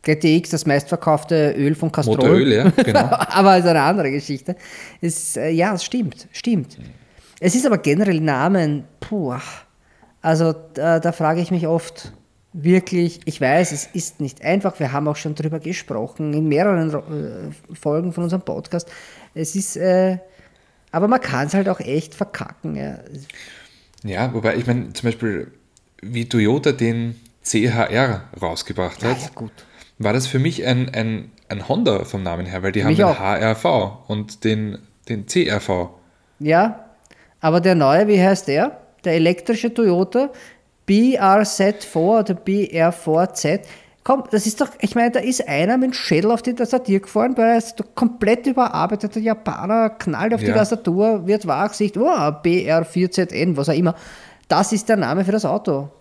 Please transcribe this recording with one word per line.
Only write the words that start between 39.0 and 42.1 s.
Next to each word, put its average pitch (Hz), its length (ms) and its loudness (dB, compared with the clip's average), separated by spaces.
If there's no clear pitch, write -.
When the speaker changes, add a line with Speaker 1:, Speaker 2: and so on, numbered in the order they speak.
Speaker 1:
Der 170 100 0
elektrische 180 600 0
Toyota 226 580 2
B 233 300 4
R 196 280 4
Z 208 400 0
four 190 360 2